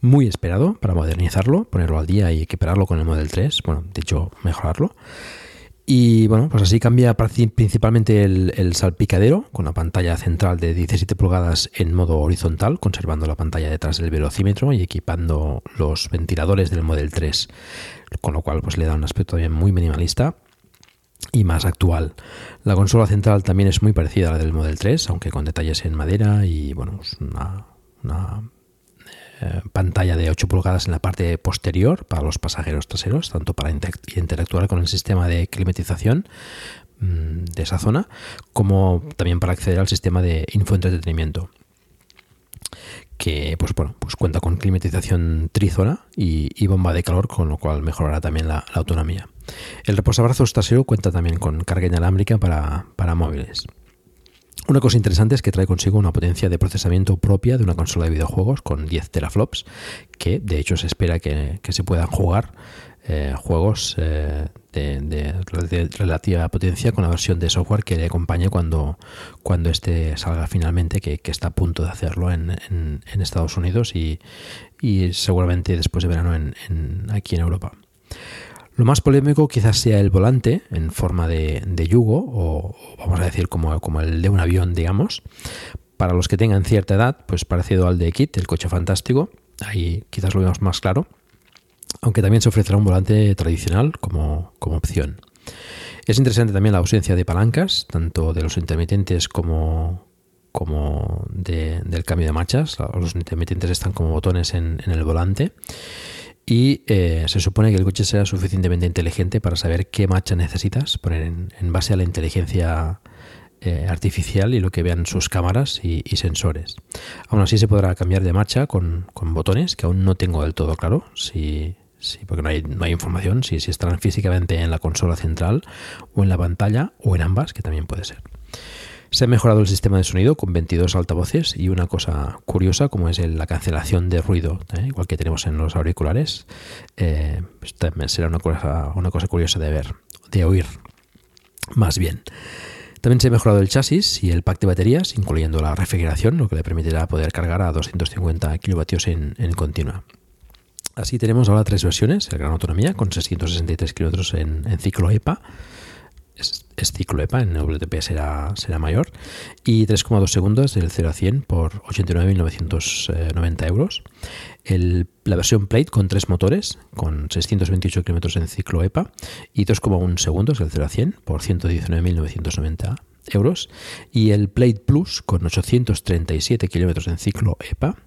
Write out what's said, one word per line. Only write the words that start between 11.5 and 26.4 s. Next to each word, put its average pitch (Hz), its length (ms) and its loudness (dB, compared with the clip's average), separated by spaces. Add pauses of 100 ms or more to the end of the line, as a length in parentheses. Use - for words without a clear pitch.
en 85 180 0
modo 85 240 2
horizontal, 85 600 0
conservando 82 480 -2
la 76 80 -2
pantalla 80 340 -2
detrás 78 300 -2
del 82 100 -2
velocímetro 95 640 0
y 104 80 2
equipando 82 800 -2 (160)
los 76 320 0
ventiladores 82 640 0
del 87 100 0
Model 78 300 0
tres, 76 380 -2 (720)
con 78 140 -2
lo 82 80 -2
cual 78 200 -2
pues 80 180 -4
le 80 60 2
da 78 100 0
un 76 80 0
aspecto - 300 -4
también 82 180 0
muy 82 200 2
minimalista 87 680 0 (920)
y 113 120 4
más 82 220 2
actual. 82 500 0 (480)
La 101 100 2
consola 98 320 4
central 101 380 4
también 98 260 4
es - 140 2
muy 107 100 6
parecida 85 360 2
a - 20 0
la 82 80 0
del 80 140 0
Model 78 260 0
tres, 127 320 0
aunque 87 180 -4
con 76 160 -4
detalles 78 400 -2
en 80 80 -2
madera 101 540 2